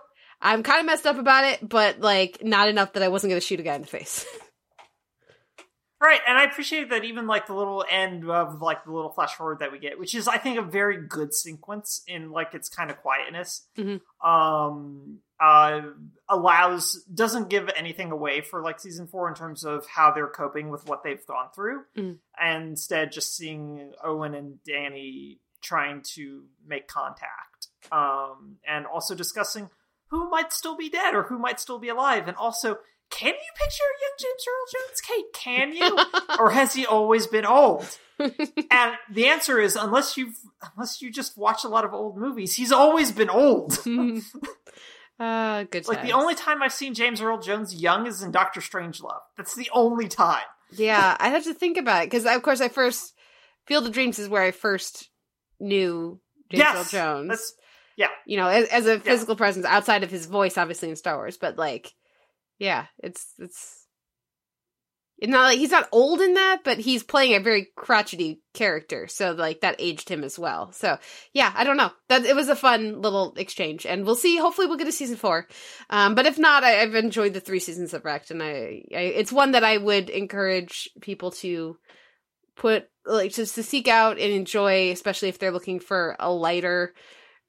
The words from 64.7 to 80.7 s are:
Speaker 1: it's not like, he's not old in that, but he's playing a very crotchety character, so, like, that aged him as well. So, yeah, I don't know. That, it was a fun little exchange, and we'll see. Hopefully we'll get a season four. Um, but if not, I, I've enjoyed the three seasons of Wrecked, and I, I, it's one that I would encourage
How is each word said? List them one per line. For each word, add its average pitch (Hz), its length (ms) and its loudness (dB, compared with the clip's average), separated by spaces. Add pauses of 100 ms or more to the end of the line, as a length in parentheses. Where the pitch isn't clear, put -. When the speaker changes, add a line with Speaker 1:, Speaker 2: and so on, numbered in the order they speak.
Speaker 1:
it's 214 140 -2
not 254 140 8
like, 254 140 6
he's 277 120 0
not 330 220 4
old 285 280 6
in 370 140 6
that, 381 300 4
but 247 140 2
he's 226 260 -2
playing 262 300 4
a 196 60 4
very 202 360 2
crotchety 180 640 0 (100)
character, 156 540 -2
so, 190 240 -2
like, 160 300 -2
that 185 180 0
aged 165 300 -6
him 151 160 -6
as 135 140 -10
well. 160 340 -6
So, 165 260 -2 (340)
yeah, 233 220 4
I - 80 2
don't 277 140 4
know. 226 160 2 (160)
That, 254 180 4
it 269 80 6
was 269 140 2
a 285 80 4
fun 220 440 2
little 196 360 0
exchange, 170 500 -6
and 190 180 -2
we'll 220 120 2
see. 339 220 4
Hopefully 339 280 2
we'll 311 100 -2
get 285 120 -4
a 330 40 -2
season 240 240 -6
four. 175 300 0 (420)
Um, 208 280 4
but 262 100 6
if 294 100 4
not, 302 280 6
I, 220 180 6
I've 220 140 0
enjoyed 220 360 2
the 190 80 -8
three 190 200 -4
seasons 170 340 -8
of 151 100 -10
Wrecked, 147 280 -8
and 160 100 -8
I, 143 400 -8 (100)
I, - 60 -6 (160)
it's 220 180 -2
one 269 200 4
that 240 100 6
I 220 140 4
would 202 340 2
encourage 190 800 -4 (100)